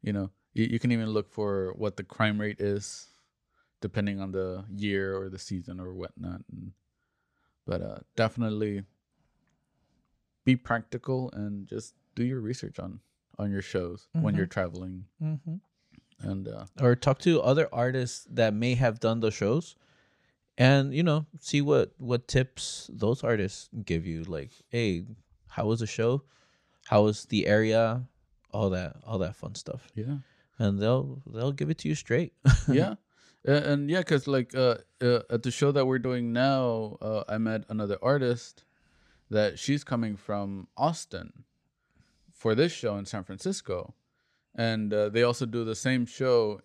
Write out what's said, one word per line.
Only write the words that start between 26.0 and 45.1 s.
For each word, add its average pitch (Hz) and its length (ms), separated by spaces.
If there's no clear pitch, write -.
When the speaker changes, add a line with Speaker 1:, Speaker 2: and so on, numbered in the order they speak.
Speaker 2:
How 104 180
was 107 220
the - 200
area?" 110 640
All 104 200
that, 90 340
all 107 140
that 87 180
fun - 180
stuff. - 400
Speaker 1:
Yeah. 127 240
Speaker 2:
And 101 220
they'll, 131 460
they'll 120 260
give 147 180
it 160 80
to - 100
you 151 60
straight. 147 380
<laughs> - 160
Speaker 1:
Yeah. 165 260
A-, 143 260
and 143 160
yeah, 180 140
'cause, 147 240
like, 131 300
uh, 123 220
uh, 123 200
at 117 140
the 123 80
show 143 180
that 135 160
we're 131 140
doing 120 320
now, 120 680
uh, 107 280
I 110 100
met 110 300
another 104 340
artist 127 600
that 107 300
she's 143 240
coming 113 320
from 98 500
Austin - 680
for 110 240
this 160 160
show 104 240
in 98 100
San 101 180
Francisco. 95 720
And, 110 360
uh, 104 180